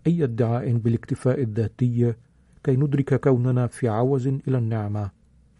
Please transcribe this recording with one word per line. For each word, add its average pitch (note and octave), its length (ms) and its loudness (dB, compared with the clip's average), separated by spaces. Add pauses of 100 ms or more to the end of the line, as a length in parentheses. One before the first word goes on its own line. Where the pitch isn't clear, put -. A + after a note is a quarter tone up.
أي E3+ 160 2
ادعاء A#2 540 0
بالاكتفاء B2+ 640 0
الذاتي A#2 720 0 (500)
كي C3+ 120 2
ندرك C#3 440 0
كوننا B2 480 2
في - 200 -4
عوز B2 400 0
إلى C3+ 300 -2
النعمة، G#2 540 -4 (480)